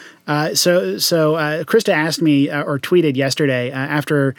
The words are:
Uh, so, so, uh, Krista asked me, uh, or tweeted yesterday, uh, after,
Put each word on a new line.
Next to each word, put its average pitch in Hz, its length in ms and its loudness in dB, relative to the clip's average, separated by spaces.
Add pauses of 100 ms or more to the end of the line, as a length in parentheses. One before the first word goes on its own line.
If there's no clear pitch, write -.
(260)
Uh, 151 280 -2
so, 185 440 0
so, 160 360 2
uh, 156 300 -2
Krista 220 240 2
asked 160 320 0
me, 147 300 2
uh, 147 120 -4
or 147 160 -4
tweeted 156 380 0
yesterday, 131 540 -2
uh, - 40 -10
after, 139 640 -2